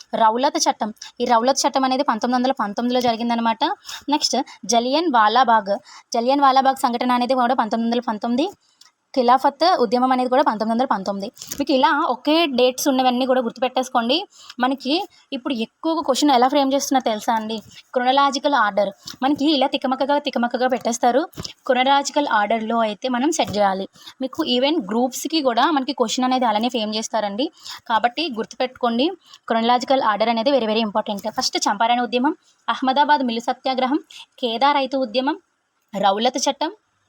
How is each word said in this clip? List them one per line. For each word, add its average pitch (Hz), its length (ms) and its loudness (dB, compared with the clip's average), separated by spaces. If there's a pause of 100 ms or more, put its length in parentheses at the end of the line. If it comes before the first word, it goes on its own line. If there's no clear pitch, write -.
(160)
రౌలత్ 254 540 2
చట్టం, 226 240 -4 (280)
ఈ - 40 -4
రౌలత్ 240 320 2 (100)
చట్టం 277 160 0
అనేది 262 200 0
పంతొమ్మిది 247 400 0
వందల 262 160 0
పంతొమ్మిదిలో 240 420 -2
జరిగిందనమాట. 233 640 -2 (460)
నెక్స్ట్ 277 280 0 (280)
జలియన్ 254 480 0
వాలాబాగ్, 220 640 4 (360)
జలియన్ 254 280 2
వాలాబాగ్ 262 340 4
సంఘటన 247 360 0
అనేది 247 220 2
కూడా 254 200 2
పంతొమ్మిది 233 420 0
వందల 240 120 -2
పంతొమ్మిది. 240 420 -2 (640)
ఖిలాఫత్ 277 640 4
ఉద్యమం 247 320 2
అనేది 254 180 0
కూడా 262 140 4
పంతొమ్మిది 220 280 -2
వందల 226 240 0
పంతొమ్మిది. 196 360 -6 (280)
మీకు 277 120 -2
ఇలా 285 360 2
ఒకే 311 380 0
డేట్స్ 254 420 0
ఉన్నవన్నీ 254 380 2
కూడా 254 160 2
గుర్తుపెట్టేసుకోండి. 254 840 -2 (340)
మనకి 269 480 -2 (260)
ఇప్పుడు 277 200 -6
ఎక్కువగా 311 480 -4
క్వశ్చన్ 285 300 2
ఎలా 247 160 6
ఫ్రేమ్ 269 260 2
చేస్తున్నా 269 260 0
తెలుసా 233 340 -4
అండి? 220 280 -6 (320)
క్రొనలాజికల్ 277 600 2
ఆర్డర్. 208 360 0 (340)
మనకి 277 280 2
ఇలా 277 160 2
తికమకగా, 277 520 -2
తికమకగా 254 480 -2
పెట్టేస్తారు. 247 600 0 (360)
క్రొనలాజికల్ 277 640 0
ఆర్డర్లో 220 520 0
అయితే 220 300 -4
మనం 254 220 0
సెట్ 208 260 -2
చేయాలి. 196 300 0 (340)
మీకు 262 220 -6
ఈవెన్ 262 380 0
గ్రూప్స్కి 247 600 -4
కూడా 254 300 2
మనకి 277 220 -2
క్వశ్చన్ 247 320 -2
అనేది 254 200 0
అలానే 220 240 0
ఫ్రేమ్ 214 260 -4
చేస్తారండి. 214 560 -4 (360)
కాబట్టి 240 480 0
గుర్తుపెట్టుకోండి, 247 760 -2 (360)
క్రొనలాజికల్ 240 540 2
ఆర్డర్ 208 280 2
అనేది 233 220 2
very, 254 140 2
very 214 180 0
important. 208 460 -4
ఫస్ట్ 254 280 -4
చంపారణ 233 440 0
ఉద్యమం, 247 340 0 (340)
అహ్మదాబాద్ 269 540 2
మిల్లు 233 180 -2
సత్యాగ్రహం, 254 560 -2 (260)
ఖేదా 240 480 0
రైతు 277 260 0
ఉద్యమం, 262 420 -2 (580)
రౌలత్ 220 520 0
చట్టం, 302 220 -2 (380)